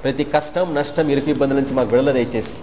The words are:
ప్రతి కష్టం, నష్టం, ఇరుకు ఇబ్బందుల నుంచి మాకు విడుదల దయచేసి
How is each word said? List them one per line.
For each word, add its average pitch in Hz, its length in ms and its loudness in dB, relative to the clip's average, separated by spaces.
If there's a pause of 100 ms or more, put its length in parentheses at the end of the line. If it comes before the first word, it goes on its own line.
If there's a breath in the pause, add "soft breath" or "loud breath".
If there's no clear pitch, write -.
ప్రతి 135 200 0
కష్టం, 156 520 -2
నష్టం, 147 340 0
ఇరుకు 139 200 2
ఇబ్బందుల 139 280 2
నుంచి 135 160 0
మాకు 123 160 0
విడుదల 131 220 4
దయచేసి 117 520 -2